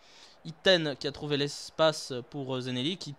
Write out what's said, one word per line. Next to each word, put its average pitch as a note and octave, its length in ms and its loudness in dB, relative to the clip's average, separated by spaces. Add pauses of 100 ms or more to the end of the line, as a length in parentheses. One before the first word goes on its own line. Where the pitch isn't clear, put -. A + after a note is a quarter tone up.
(440)
Itten D#3+ 520 4
qui - 100 -6
a C#3 60 -4
trouvé D3 240 -2
l'espace D3 760 0 (180)
pour, C3 260 -4
euh, B2+ 60 -4
Zenelli, B2+ 340 -2
qui D3 220 -10